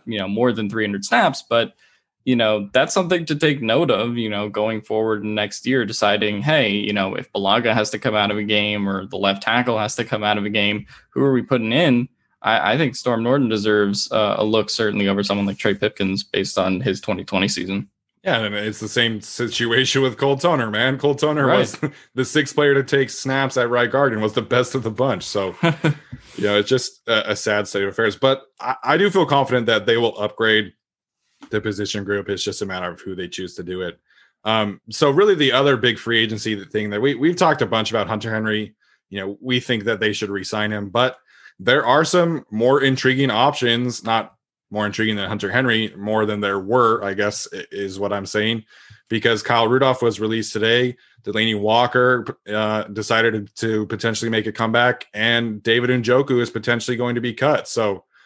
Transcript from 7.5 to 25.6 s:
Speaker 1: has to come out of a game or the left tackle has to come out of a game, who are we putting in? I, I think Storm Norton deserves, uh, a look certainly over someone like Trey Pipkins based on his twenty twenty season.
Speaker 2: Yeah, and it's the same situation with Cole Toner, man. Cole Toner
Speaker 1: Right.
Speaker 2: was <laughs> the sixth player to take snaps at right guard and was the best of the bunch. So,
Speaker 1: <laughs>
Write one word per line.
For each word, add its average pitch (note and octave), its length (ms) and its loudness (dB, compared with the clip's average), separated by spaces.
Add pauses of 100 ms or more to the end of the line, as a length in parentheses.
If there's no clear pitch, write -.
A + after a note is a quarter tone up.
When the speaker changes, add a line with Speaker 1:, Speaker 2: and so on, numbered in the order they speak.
Speaker 1:
has G#2+ 180 0
to A2+ 80 -6
come A2 160 -2
out G#2 160 2
of G#2 60 -4
a G#2+ 60 -4
game G#2 460 0
or F#2+ 160 -4
the G2 120 -10
left G2 260 0
tackle A#2 360 2
has G#2+ 160 -4
to A#2+ 80 -2
come G#2+ 220 -4
out G#2 120 2
of G2+ 60 -4
a G#2 60 -4
game, G#2 360 0 (260)
who C3 120 0
are C#3 80 2
we B2+ 100 2
putting A2+ 300 -2
in? B2+ 380 2 (320)
I, G#2+ 320 2
I B2 40 0
think D3 200 -2
Storm A2+ 260 -2
Norton B2+ 240 2
deserves, G#2 640 2
uh, G#2 260 2
a G#2 60 0
look G#2+ 260 0
certainly G#2 380 0
over G2 160 0
someone G2+ 220 -2
like G2 120 -4
Trey G#2 160 0
Pipkins G2 520 -4
based - 320 -4
on F#2 240 0
his G2 180 -2
twenty F2+ 240 -6
twenty F#2+ 240 0
season. G2 400 -4 (380)
Speaker 2:
Yeah, D3+ 180 0
and G#2 100 -4
it's G#2 280 -6
the G#2+ 80 -8
same A2+ 320 -2
situation A#2+ 800 -2
with B2+ 160 0
Cole C#3 200 2
Toner, C3+ 320 0
man. B2 280 0
Cole C#3+ 180 0
Toner D3+ 320 0
Speaker 1:
Right. F3 120 4
Speaker 2:
was - 200 -2 (160)
<laughs> - 180 -20
the C3 120 -2
sixth D3 300 0
player C#3+ 180 4
to C3+ 100 2
take C#3 260 0
snaps C3+ 460 -2
at A#2+ 140 2
right A#2+ 200 2
guard C3+ 220 2
and G#2+ 100 -2
was A2 120 0
the A#2+ 80 0
best B2 340 0
of C3 80 -4
the A2+ 80 -4
bunch. A2 320 -2
So, F#2+ 360 -4
Speaker 1:
<laughs> - 40 -16 (720)